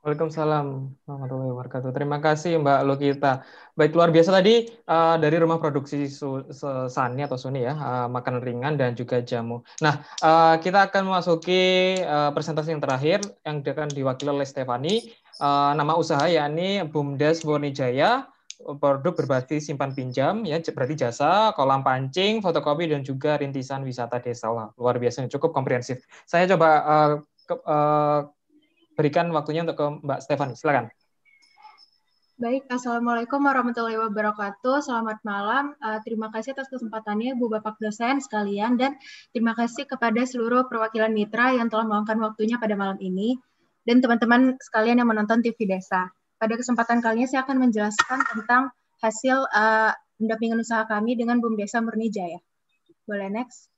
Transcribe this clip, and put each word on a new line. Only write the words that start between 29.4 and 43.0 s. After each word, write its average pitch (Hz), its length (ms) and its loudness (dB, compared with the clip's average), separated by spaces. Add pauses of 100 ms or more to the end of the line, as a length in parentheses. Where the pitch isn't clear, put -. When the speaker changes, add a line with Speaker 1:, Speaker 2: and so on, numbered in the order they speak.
Speaker 1:
untuk 165 160 -4
ke 147 100 0 (220)
Mbak 135 160 -2
Stefani, 139 320 -2
silakan. 131 320 0 (1500)
Speaker 2:
Baik, 254 320 -2
Assalamualaikum 240 720 -2
warahmatullahi 240 640 0
wabarakatuh. 214 720 -2
Selamat 226 400 -4
malam. 233 560 -4
Eh, 220 240 -6
terima 220 320 -8
kasih 220 240 -8
atas 269 160 -10
kesempatannya, 220 640 -6
Bu, 233 160 -2
Bapak 214 240 -6
dosen 233 480 -2
sekalian, 208 560 -2
dan 277 160 0 (400)
terima 226 160 0
kasih 233 320 -4
kepada 240 400 0
seluruh 247 400 0
perwakilan 220 480 -2
mitra 220 400 0
yang 233 160 0
telah 220 160 0
meluangkan 214 400 -2
waktunya 220 320 -2
pada 220 160 -2
malam 196 320 -2